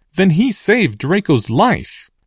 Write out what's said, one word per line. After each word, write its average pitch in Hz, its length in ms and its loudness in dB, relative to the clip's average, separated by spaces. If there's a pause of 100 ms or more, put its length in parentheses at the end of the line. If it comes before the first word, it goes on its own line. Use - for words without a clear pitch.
(160)
then 190 160 4
he 220 200 2
saved 190 460 0
Draco's 147 540 -2
life, 165 580 -2 (180)